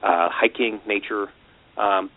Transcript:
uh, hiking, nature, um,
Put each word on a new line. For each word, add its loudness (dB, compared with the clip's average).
uh, 2
hiking, 0
nature, -2
um, 0